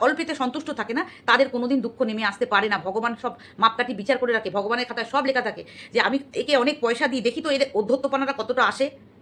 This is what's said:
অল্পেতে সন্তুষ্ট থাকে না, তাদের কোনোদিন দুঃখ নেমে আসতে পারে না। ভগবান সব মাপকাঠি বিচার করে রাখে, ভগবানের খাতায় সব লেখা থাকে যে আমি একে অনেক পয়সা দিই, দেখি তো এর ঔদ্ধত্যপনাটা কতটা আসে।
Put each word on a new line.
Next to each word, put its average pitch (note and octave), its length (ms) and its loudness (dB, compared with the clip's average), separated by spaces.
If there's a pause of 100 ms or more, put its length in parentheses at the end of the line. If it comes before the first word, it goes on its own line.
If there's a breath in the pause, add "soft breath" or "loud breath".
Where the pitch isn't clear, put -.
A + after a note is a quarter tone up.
অল্পেতে D#4 340 2
সন্তুষ্ট C#4 360 -4
থাকে A3+ 240 -4
না, F4 120 -2 (200 loud breath)
তাদের C4 220 6
কোনোদিন B3 320 0
দুঃখ A3+ 220 -4
নেমে A3 220 -2
আসতে G3+ 220 0
পারে G#3 220 2
না। G3+ 100 0
ভগবান G#3+ 440 -4
সব A#3 100 -4 (260 loud breath)
মাপকাঠি A3+ 360 2
বিচার G#3+ 240 0
করে A#3+ 140 0
রাখে, G#3+ 180 0
ভগবানের G#3+ 360 -2
খাতায় A#3 200 -6
সব C4+ 180 0
লেখা C4 160 2
থাকে G3 240 -4 (280 loud breath)
যে A3 80 2
আমি A#3 180 2 (160)
একে D4 220 2
অনেক C4 240 2
পয়সা A#3+ 280 0
দিই, B3 120 -2
দেখি A#3 200 0
তো D#4 100 -2
এর C#4 240 2
ঔদ্ধত্যপনাটা C4 640 0
কতটা B3 280 2
আসে। C4 260 0 (320)